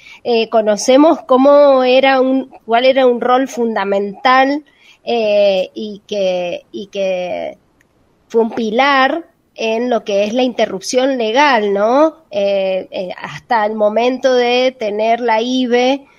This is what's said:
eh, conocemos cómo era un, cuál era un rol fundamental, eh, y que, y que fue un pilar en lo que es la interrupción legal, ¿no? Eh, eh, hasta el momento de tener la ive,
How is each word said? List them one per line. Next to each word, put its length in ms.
eh, 240
conocemos 720
cómo 640
era 360
un, 300
cuál 200
era 220
un 140
rol 260
fundamental, 1160
eh, 680
y 360
que, 640
y 160
que 680
fue 140
un 100
pilar 800
en 340
lo 140
que 220
es 80
la 100
interrupción 720
legal, 560
¿no? 600
Eh, 580
eh, 200
hasta 440
el 100
momento 580
de 420
tener 440
la 200
ive, 680